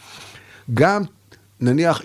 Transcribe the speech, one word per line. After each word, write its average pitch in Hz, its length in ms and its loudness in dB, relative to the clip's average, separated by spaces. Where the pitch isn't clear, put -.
גם, 190 280 2
נניח, 147 440 0